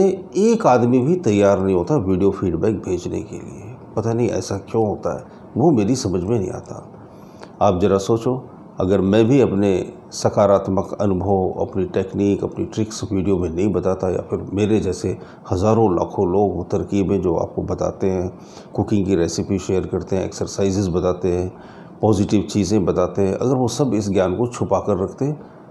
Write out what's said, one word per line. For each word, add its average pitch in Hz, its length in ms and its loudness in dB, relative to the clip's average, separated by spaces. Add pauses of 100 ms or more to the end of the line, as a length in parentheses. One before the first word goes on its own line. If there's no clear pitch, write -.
(380)
एक 220 280 4
आदमी 123 320 4
भी 139 180 2
तैयार 101 440 4
नहीं 95 140 2
होता 90 240 0
वीडियो 95 320 2
फीडबैक 95 480 -2
भेजने - 420 -6
के - 160 -12
लिए। - 380 -14 (220)
पता 117 160 -2
नहीं 117 180 2
ऐसा 95 300 -4
क्यों 113 260 0
होता 82 320 -4
है, - 60 -14 (320)
वो 139 140 4
मेरी 117 260 2
समझ 92 260 -2
में 110 160 0
नहीं 90 120 -4
आता। - 380 -12 (760)
आप 92 180 4
ज़रा 98 180 4
सोचो, 117 340 0 (480)
अगर 92 200 2
मैं 101 280 4
भी 135 120 6
अपने 98 520 2 (180)
सकारात्मक 98 880 2
अनुभव, 95 680 0
अपनी - 180 -2
टेक्निक, 98 600 0
अपनी - 200 -4
ट्रिक्स - 480 -6
वीडियो 95 260 0
में 87 120 -2
नहीं 92 220 0
बताता, 92 380 0
या 87 200 -2
फिर 101 80 -4 (160)
मेरे 104 260 2
जैसे 90 380 -4 (320)
हज़ारों 104 460 4
लाखों 90 320 0
लोग 95 280 2
वो 85 80 -4
तरकीबें 95 580 0
जो 85 140 0
आपको 87 260 -4
बताते 87 480 -2
हैं, 92 220 -2 (420)
कुकिंग 104 320 0
की 95 80 2
रेसिपी 90 440 0
शेयर 92 280 -2
करते 90 300 -4
हैं, 92 80 -2
एक्सरसाइजेज 98 640 -2
बताते 90 440 0
हैं, 90 200 -2 (480)
पॉजिटिव 104 420 2
चीज़ें 101 420 0
बताते 90 380 0
हैं, 95 120 0
अगर 127 200 0
वो 127 140 0
सब 123 260 0
इस 104 140 -2
ज्ञान 92 280 2
को 120 100 0
छुपा 98 320 -2
कर 92 260 0
रखते, 135 280 -4 (380)